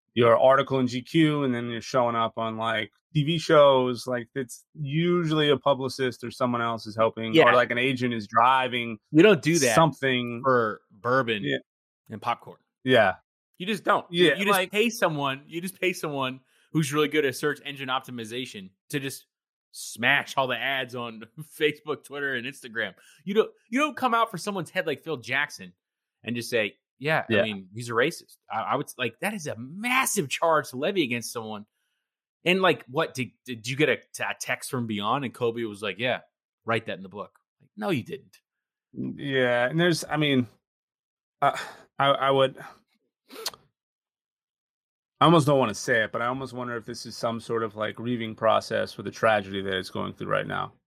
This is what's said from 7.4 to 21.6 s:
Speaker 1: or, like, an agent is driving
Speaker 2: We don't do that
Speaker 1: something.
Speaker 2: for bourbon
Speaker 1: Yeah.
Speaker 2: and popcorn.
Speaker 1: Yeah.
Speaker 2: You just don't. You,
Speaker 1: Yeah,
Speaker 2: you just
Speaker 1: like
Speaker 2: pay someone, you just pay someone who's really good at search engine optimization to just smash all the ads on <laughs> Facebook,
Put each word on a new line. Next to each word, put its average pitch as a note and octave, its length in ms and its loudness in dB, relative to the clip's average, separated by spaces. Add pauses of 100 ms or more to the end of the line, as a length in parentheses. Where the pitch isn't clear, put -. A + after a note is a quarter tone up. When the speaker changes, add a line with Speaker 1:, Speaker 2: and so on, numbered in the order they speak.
Speaker 1:
or, A#2+ 60 6
like, B2 160 4
an A#2+ 80 -2
agent B2+ 340 0
is G#2+ 140 -6
driving A#2+ 720 2 (120)
Speaker 2:
We D#3 120 8
don't G3 180 6
do E3 160 2
that B2+ 160 4
Speaker 1:
something. B2 680 2
Speaker 2:
for A#2+ 380 0 (100)
bourbon A#2 520 -2
Speaker 1:
Yeah. C#3 140 -2 (540)
Speaker 2:
and G#2+ 100 -12
popcorn. - 380 -6 (240)
Speaker 1:
Yeah. A2+ 320 4 (420)
Speaker 2:
You F3+ 80 -12
just G3 180 -4
don't. G3 280 2
You, F3 160 4
Speaker 1:
Yeah, C#3+ 80 4
Speaker 2:
you G3 100 -4
just G3 140 4
Speaker 1:
like F#3 120 -2
Speaker 2:
pay A3 200 0
someone, D3 560 -2
you D#3+ 120 -10
just F#3 220 -10
pay F#3 120 0
someone C3+ 480 -6 (300)
who's D3+ 200 0
really D3+ 160 2
good D3 160 2
at C3 120 0
search D3 280 -4
engine C#3 260 -10
optimization A#2+ 840 -8 (180)
to D3 100 -4
just C3+ 280 -10 (440)
smash - 640 -2
all C3+ 120 0
the B2 100 -2
ads B2+ 380 -6
on A#2 260 -10 (160)
<laughs> - 220 -16
Facebook, D3 440 -2